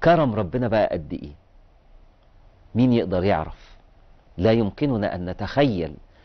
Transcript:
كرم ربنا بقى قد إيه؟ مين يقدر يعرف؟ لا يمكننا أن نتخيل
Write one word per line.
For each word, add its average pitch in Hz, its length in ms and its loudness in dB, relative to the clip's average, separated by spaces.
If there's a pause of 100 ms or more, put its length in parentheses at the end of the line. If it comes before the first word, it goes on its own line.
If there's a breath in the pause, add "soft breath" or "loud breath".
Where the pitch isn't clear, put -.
كرم 156 320 4
ربنا 110 320 -2
بقى 107 200 2
قد 80 260 -8
إيه؟ 73 180 -10 (1400)
مين 123 180 4
يقدر 90 300 2
يعرف؟ 82 520 -4 (640)
لا 110 140 4
يمكننا 104 640 0
أن 90 140 -8
نتخيل 95 640 -2 (300 soft breath)